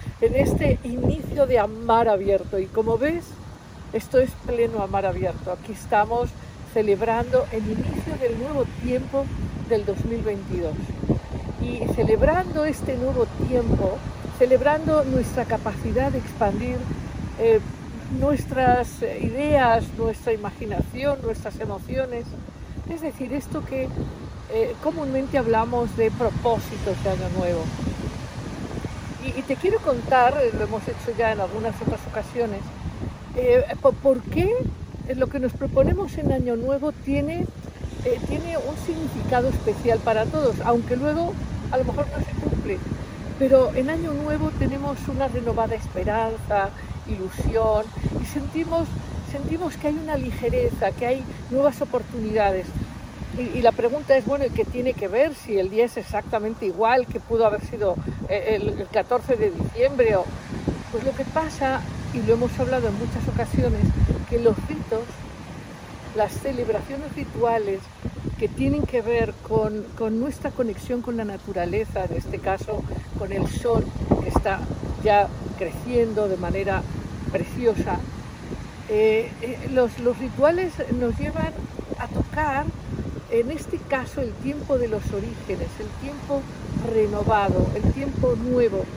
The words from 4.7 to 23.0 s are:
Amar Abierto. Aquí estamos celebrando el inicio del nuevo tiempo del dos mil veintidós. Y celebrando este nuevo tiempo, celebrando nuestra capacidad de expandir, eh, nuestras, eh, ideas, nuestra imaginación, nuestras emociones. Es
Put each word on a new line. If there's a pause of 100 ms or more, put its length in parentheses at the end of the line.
Amar
Abierto.
Aquí
estamos (420)
celebrando
el
inicio
del
nuevo (180)
tiempo (420)
del
dos
mil
veintidós. (880)
Y
celebrando
este
nuevo (200)
tiempo, (400)
celebrando
nuestra
capacidad
de
expandir, (600)
eh, (580)
nuestras,
eh,
ideas, (140)
nuestra
imaginación,
nuestras
emociones. (640)
Es